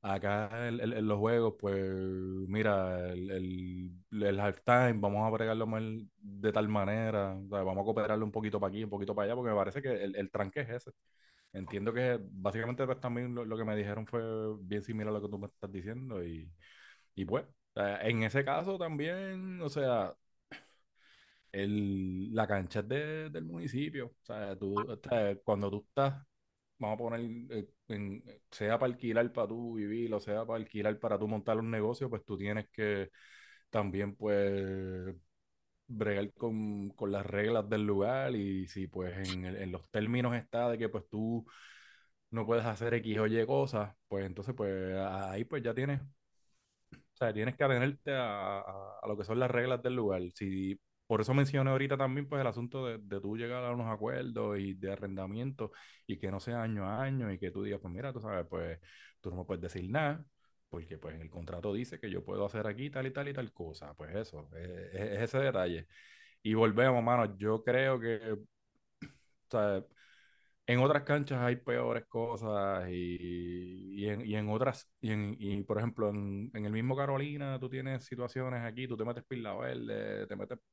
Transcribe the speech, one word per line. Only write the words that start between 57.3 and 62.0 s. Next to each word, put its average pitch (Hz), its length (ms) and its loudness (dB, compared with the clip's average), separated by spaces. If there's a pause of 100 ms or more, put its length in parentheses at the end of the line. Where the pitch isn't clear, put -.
y 90 60 -6
que 92 120 -4
tú 101 120 -4
digas, 101 180 -4
"Pues 90 120 -8
mira, 127 200 -6
tú 120 80 -8
sabes, 98 280 -2
pues, 85 300 -4 (420)
tú 90 100 -6
no 87 60 -4
me 90 80 -4
puedes 87 160 -2
decir 90 280 -6
nada 151 360 0 (440)
porque, 82 300 -10
pues, 80 160 -10
en 80 80 -12
el 80 80 -12
contrato 87 420 -4
dice 117 260 -6